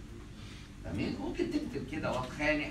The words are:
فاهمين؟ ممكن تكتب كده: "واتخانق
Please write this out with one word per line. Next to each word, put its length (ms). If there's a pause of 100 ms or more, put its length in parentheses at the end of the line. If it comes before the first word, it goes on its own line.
(840)
فاهمين؟ 360
ممكن 300
تكتب 420
كده: 200
"واتخانق 580